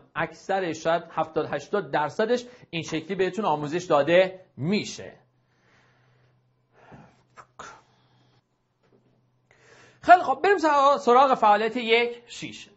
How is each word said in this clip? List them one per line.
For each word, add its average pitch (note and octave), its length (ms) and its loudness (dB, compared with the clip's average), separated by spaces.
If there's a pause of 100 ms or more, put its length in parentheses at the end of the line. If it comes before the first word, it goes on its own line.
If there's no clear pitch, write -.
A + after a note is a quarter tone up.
(160)
اکثر E3 580 -6
شاید E3 380 -2
هفتاد D#3+ 420 -4
هشتاد D3+ 380 -6
درصدش G#3+ 540 -2 (240)
این E3 140 -8
شکلی D#3+ 320 -8
بهتون F#3 300 -4
آموزش D3+ 380 -4
داده E3+ 560 2 (180)
می‌شه. C#3 560 -6 (4000)
خیلی F4+ 200 6
خب، C4 220 -4
بریم G4 140 4
سراغ، C#4+ 400 2
سراغ C4 360 4
فعالیت A3 440 2
یک A#3 480 0
شیش. - 520 -16